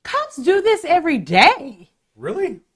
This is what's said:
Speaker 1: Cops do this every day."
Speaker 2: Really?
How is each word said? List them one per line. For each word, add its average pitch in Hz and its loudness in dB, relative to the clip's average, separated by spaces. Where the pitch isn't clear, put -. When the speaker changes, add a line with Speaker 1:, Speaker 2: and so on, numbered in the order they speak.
Speaker 1:
Cops 587 -6
do 349 0
this 427 0
every 320 0
day." 202 0
Speaker 2:
Really? 208 -6